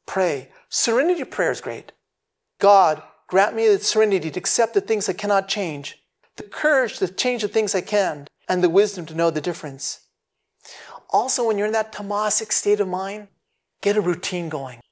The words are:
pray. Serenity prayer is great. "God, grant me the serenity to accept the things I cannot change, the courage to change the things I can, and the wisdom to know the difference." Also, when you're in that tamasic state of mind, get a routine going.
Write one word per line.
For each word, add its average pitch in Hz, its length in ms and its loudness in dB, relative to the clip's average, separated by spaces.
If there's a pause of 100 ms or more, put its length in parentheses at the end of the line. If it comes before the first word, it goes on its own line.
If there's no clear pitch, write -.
pray. 165 440 -2 (200)
Serenity 285 540 0
prayer 165 280 -2
is 123 100 -6
great. - 300 -12 (680)
"God, 185 440 6 (240)
grant 202 280 2
me 226 120 2
the 202 120 4
serenity 190 520 2
to 185 80 -6
accept 226 340 0
the 196 80 2
things 208 280 -2
I 180 40 -4
cannot 196 340 0
change, 151 560 -6 (320)
the 214 80 -12
courage 262 560 0
to 185 80 0
change 247 340 -2
the 208 60 -2
things 214 280 0
I 180 60 0
can, 175 460 -2 (200)
and 185 160 2
the 175 60 4
wisdom 190 380 2
to 156 80 -14
know 165 140 2
the 151 120 -2
difference." 143 600 -8 (1080)
Also, 240 360 0
when 214 120 0
you're 202 100 0
in 214 60 -2
that 220 180 -2
tamasic 208 600 -4
state 202 280 2
of 190 80 0
mind, 196 400 -6 (540)
get 202 160 2
a 208 40 4
routine 175 480 -4
going. 131 320 -8 (100)